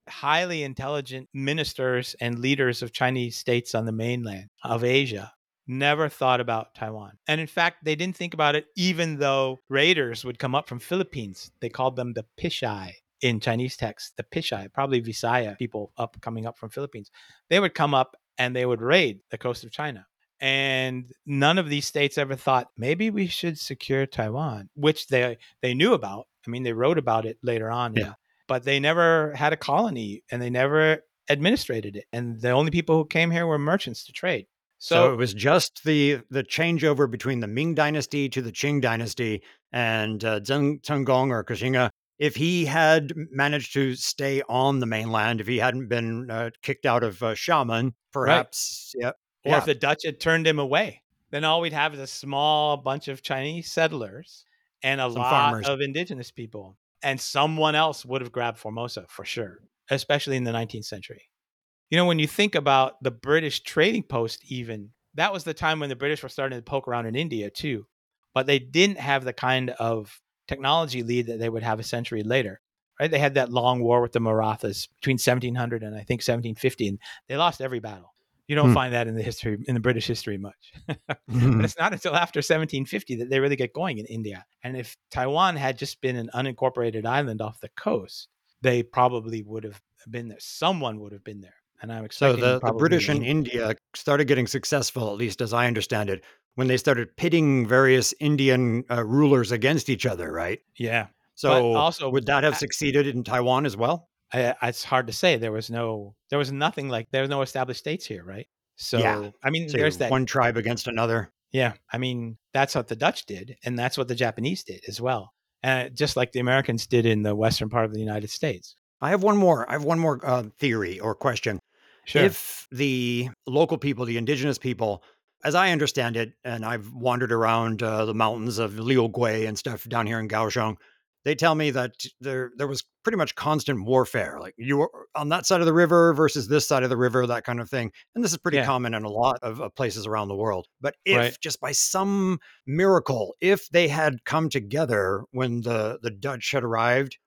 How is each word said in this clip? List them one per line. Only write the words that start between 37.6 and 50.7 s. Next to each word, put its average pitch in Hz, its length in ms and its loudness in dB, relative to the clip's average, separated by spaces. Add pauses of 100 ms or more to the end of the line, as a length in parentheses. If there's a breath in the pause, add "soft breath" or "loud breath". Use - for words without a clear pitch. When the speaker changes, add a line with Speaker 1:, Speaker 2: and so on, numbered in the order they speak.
Speaker 2:
Dynasty 147 560 0
to 131 100 -4
the 113 100 -6
Qing 143 300 0
Dynasty, 113 600 -2 (300 soft breath)
and, 113 520 -2
uh, 110 160 0
Zheng, 143 400 0
Zheng 139 240 -2
Gong 131 260 4
or 113 140 -2
Koxinga, 120 460 0 (280)
if 147 180 0
he 165 280 0
had 156 500 4
m-, 160 160 -8
managed 139 440 -2
to 135 200 2
stay 135 540 -2
on 131 320 2
the 123 60 0
mainland, 113 560 0
if 95 40 -8
he 120 120 -2
hadn't 123 300 0
been, 117 420 -4
uh, 113 200 -4 (120)
kicked - 240 -4
out 120 180 4
of, 101 180 -6
uh, 113 120 -2
Xiamen, 123 500 0
Speaker 1:
Right. 127 80 -2 (200)
Speaker 2:
perhaps, - 840 -2
yeah, 120 120 -2 (340)
Speaker 1:
Or 143 80 2
Speaker 2:
yeah. 165 60 6
Speaker 1:
if 123 80 0
the 151 80 2
Dutch 143 300 0
had 151 140 -6
turned 165 280 2
him 151 120 2
away, 151 440 -2 (280)